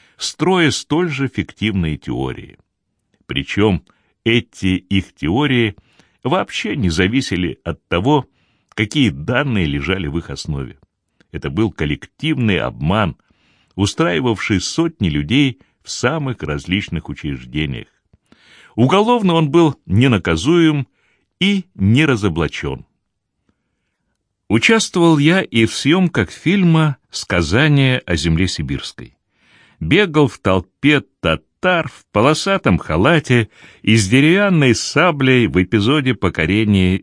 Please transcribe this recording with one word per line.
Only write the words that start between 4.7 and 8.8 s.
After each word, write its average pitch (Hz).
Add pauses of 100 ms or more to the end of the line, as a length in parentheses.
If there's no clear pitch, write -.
их -
теории 117 (460)
вообще 196
не 98
зависели 92
от 82
того, 127 (440)
какие 110